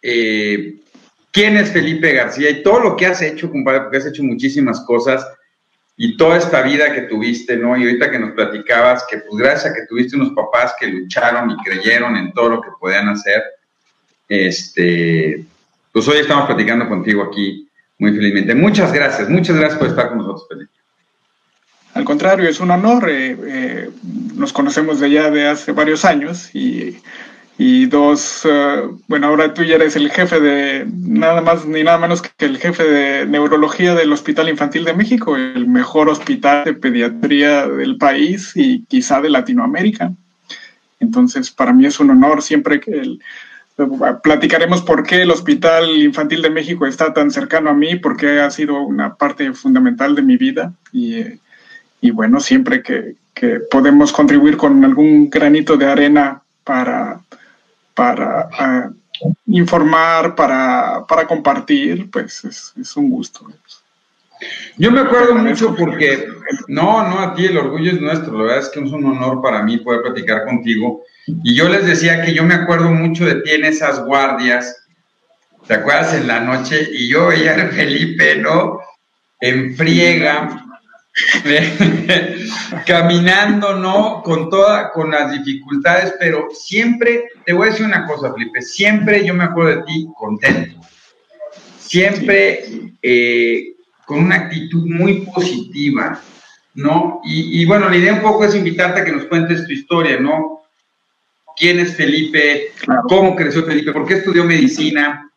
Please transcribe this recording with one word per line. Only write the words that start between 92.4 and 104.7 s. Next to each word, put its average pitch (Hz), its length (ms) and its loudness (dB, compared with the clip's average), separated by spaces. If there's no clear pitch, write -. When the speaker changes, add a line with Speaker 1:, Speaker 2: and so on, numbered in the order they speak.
Speaker 2:
Sí. - 360 -16
Speaker 1:
eh, 120 640 0
con 147 200 -4
una 185 100 2
actitud 165 520 -4
muy 175 340 0
positiva, - 840 -4
¿no? 156 500 -2
Y, 160 380 -2
y 170 40 4
bueno, 196 240 4
la 180 60 2
idea 185 180 4
un 202 80 -2
poco 214 220 2
es 202 120 4
invitarte 180 460 -2
a 190 40 -2
que 165 60 -4
nos 139 140 -6
cuentes 165 400 -2
tu 151 60 -10
historia, 143 480 -2
¿no? 156 420 -4
¿Quién 175 240 0
es 175 160 -2
Felipe? 147 760 -2
Speaker 2:
Claro. 127 260 -2
Speaker 1:
¿Cómo 185 280 4
creció 156 280 -2
Felipe? 151 300 -2
¿Por 147 120 -4
qué 180 100 0
estudió 180 280 2
medicina? 147 920 0